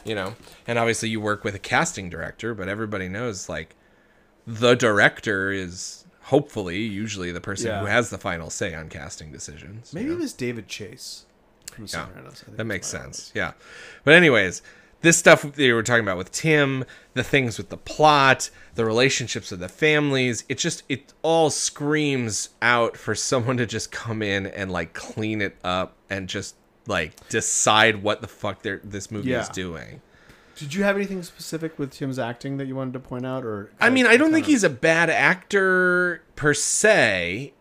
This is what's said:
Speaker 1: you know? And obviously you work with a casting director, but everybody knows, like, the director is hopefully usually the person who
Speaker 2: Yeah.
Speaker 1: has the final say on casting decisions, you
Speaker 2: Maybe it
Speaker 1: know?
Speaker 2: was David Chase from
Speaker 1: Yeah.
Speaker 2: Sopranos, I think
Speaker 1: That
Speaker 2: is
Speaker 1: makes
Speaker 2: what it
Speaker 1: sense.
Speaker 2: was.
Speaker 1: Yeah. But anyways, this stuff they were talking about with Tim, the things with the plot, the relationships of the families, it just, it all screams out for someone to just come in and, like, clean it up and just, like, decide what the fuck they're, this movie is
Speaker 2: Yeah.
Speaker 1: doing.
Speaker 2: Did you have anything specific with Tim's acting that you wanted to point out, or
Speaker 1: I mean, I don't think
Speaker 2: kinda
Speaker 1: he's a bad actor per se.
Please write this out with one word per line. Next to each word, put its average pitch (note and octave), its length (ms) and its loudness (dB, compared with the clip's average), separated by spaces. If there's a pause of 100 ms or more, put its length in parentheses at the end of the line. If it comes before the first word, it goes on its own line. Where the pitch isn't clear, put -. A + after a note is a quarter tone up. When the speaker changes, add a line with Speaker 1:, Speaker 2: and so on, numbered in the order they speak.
Speaker 1:
you G#2+ 100 -4
know? G2 200 -4 (320)
And A#2+ 120 0
obviously A#2 320 0
you A2 100 -4
work G#2 240 -2
with G#2 100 -4
a G2 60 -10
casting B2 500 -2
director, - 440 -8
but F#2+ 140 -8
everybody G#2 400 -6
knows, G2+ 400 -8
like, D#2+ 280 -10 (680)
the A#2 280 4
director G#2 800 2
is F#2 520 -10 (180)
hopefully G#2+ 580 -2
usually G#2 520 -6
the F2 80 -8
person G2+ 260 -8 (120)
who G2 80 -4
Speaker 2:
Yeah. G2+ 60 -2
Speaker 1:
has A#2 180 2
the F#2+ 80 -10
final E2 320 -6
say F#2 240 -6
on D#2 140 -12
casting D#2 420 -14
decisions, D#2 640 -18
you D#3 80 -10
Speaker 2:
Maybe C#4 100 -4
it E4+ 40 -2
Speaker 1:
know? F4 60 -6
Speaker 2:
was D4 120 -6
David A#2+ 360 -8
Chase - 560 -14 (480)
from A2 120 -16
Speaker 1:
Yeah. F#2+ 40 -16 (180)
Speaker 2:
Sopranos, - 360 -20
I - 40 -20
think G#2+ 100 -20
Speaker 1:
That A2+ 80 -6
Speaker 2:
is A#2 40 -6
Speaker 1:
makes F#2+ 240 -6
Speaker 2:
what E2+ 80 -8
it - 40 -14
Speaker 1:
sense. - 140 -14
Speaker 2:
was. - 160 -18
Speaker 1:
Yeah. F#2 180 -4 (520)
But D3 100 8
anyways, A#2+ 480 6 (380)
this E3 160 6
stuff E3+ 260 8 (120)
they C3+ 180 4
were A#2 120 2
talking A#2 180 4
about G2 160 -2
with F#2 140 -8
Tim, C#3 520 2 (300)
the B2+ 80 -2
things B2+ 340 0
with G2 120 -10
the E2+ 80 -12
plot, C#3 760 4 (240)
the A#2 100 0
relationships A2+ 680 0
of F#2+ 80 -10
the F#2 80 -10
families, C#3+ 800 2
it B2 100 -6
just, - 300 -4
it - 240 -8 (100)
all D#3+ 280 4
screams C#3+ 1000 -2 (120)
out A#2 340 4
for - 180 -4
someone B2+ 440 0
to A#2+ 80 0
just A2 260 -6
come A2 300 -6
in G2 240 -2
and, F#2+ 260 -8
like, E2+ 220 -4
clean A2 460 -4
it F#2+ 240 -4
up F2+ 300 -2 (160)
and G2 180 -6
just, - 280 -8 (300)
like, F2 420 -4
decide A2 760 4
what G#2 200 -2
the G2+ 60 -12
fuck - 340 -10
they're, G2 200 -6
this G2+ 280 -12
movie A2+ 220 -4
is A2+ 140 -2
Speaker 2:
Yeah. - 60 -12
Speaker 1:
doing. D#2+ 480 -10 (560)
Speaker 2:
Did C#3+ 180 -12
you G3 80 0
have G3 140 2
anything G3 260 -6
specific D#3+ 560 -10
with C#3 140 -6
Tim's C3 260 -6
acting B2+ 380 -6
that C#3 100 -6
you C3 80 -8
wanted C3 200 -6
to C3 60 -8
point B2+ 240 -8
out, C3 200 -6
or G#2+ 260 -6 (100)
Speaker 1:
I A3+ 100 4
mean, B3+ 160 4
I A3+ 100 8
don't D#4 160 6
think D#4+ 140 2
Speaker 2:
kinda D4+ 80 4
Speaker 1:
he's G#3 100 2
a E3 60 4
bad E3 400 2
actor F3+ 1120 2 (120)
per C#3+ 200 2
se. A#2+ 1080 2